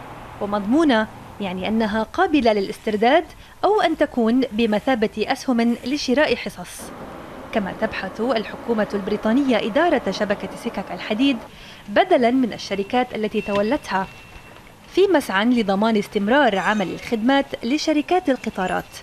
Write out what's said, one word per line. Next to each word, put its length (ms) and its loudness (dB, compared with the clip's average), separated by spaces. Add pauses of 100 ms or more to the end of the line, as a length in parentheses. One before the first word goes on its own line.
(420)
ومضمونة 680 2 (340)
يعني 260 -4
أنها 360 0
قابلة 500 2
للاسترداد 720 2 (400)
أو 180 4
أن 160 2
تكون 440 2 (100)
بمثابة 680 0
أسهم 580 0 (100)
لشراء 500 2
حصص. 460 -10 (720)
كما 280 -2
تبحث 400 -6
الحكومة 720 -2
البريطانية 720 0
إدارة 460 2
شبكة 380 -4 (140)
سكك 280 -8
الحديد 460 0 (520)
بدلًا 420 4
من 220 2
الشركات 600 -2
التي 260 -2
تولتها، 640 -2 (840)
في 140 4
مسعى 380 2
لضمان 520 2
استمرار 600 2
عمل 360 0
الخدمات 520 0 (180)
لشركات 640 0
القطارات. 560 -4 (180)